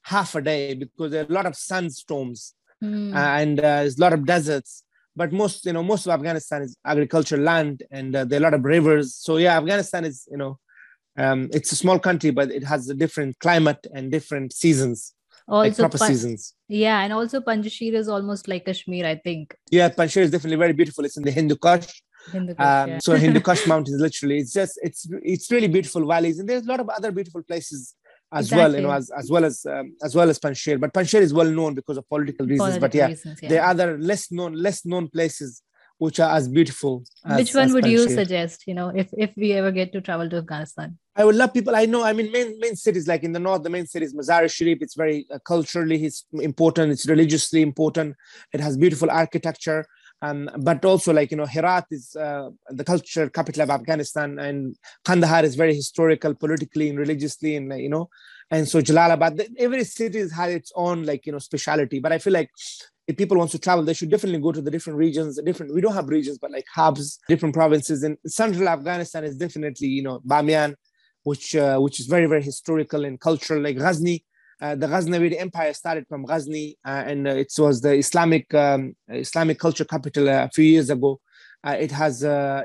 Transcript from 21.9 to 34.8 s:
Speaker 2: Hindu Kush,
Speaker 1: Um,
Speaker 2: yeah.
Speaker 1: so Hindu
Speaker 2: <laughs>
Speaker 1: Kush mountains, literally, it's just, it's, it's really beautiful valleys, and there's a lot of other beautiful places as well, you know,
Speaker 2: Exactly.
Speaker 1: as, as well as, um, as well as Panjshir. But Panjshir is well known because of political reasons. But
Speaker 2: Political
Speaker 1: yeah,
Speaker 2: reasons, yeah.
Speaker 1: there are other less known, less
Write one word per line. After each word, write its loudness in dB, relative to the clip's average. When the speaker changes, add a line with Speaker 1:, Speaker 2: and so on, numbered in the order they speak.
Speaker 2:
Hindu -6
Kush, 0
Speaker 1:
Um, 4
Speaker 2:
yeah. -6
Speaker 1:
so 2
Hindu 6
Speaker 2:
<laughs> -2
Speaker 1:
Kush 2
mountains, 2
literally, 0
it's -6
just, -2
it's, -8
it's -4
really 2
beautiful 0
valleys, 0
and -8
there's -2
a -8
lot -2
of -6
other -6
beautiful -8
places -12
as -2
well, 6
you 0
know, 0
Speaker 2:
Exactly. -4
Speaker 1:
as, -10
as -10
well 4
as, -4
um, -8
as -6
well 6
as 0
Panjshir. -2
But -2
Panjshir 4
is 4
well 4
known -2
because -8
of -14
political -4
reasons. 0
But 0
Speaker 2:
Political 2
Speaker 1:
yeah, 6
Speaker 2:
reasons, -10
yeah. -12
Speaker 1:
there 4
are 4
other 2
less -4
known, -6
less -2